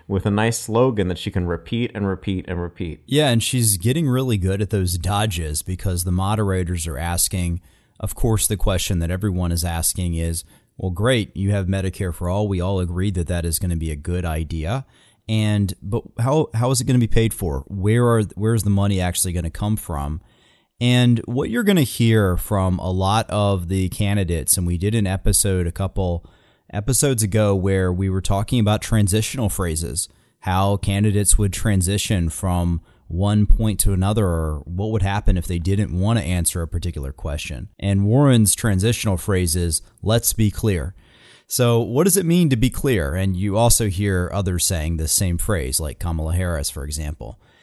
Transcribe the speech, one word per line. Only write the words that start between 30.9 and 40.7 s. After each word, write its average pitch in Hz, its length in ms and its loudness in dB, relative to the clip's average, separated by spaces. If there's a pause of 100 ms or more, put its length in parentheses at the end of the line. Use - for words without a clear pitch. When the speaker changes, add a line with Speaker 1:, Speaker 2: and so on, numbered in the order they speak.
Speaker 2:
would 101 140 2
transition 95 800 0
from 87 500 -2 (300)
one 104 360 2
point 110 360 6
to 104 100 4
another, 98 340 2
or 80 400 -2
what 98 260 -4
would 110 100 0
happen 98 340 2
if 87 120 -2
they 87 120 -2
didn't 95 400 0
want 110 200 2
to 80 40 -4
answer 87 380 -2
a 82 60 -6
particular 78 440 -6
question. 73 560 -8 (120)
And 98 260 2
Warren's 120 500 6
transitional 104 640 0
phrase 90 400 0
is, 85 240 0 (200)
"Let's 113 300 0
be 107 180 2
clear." 92 440 -2 (540)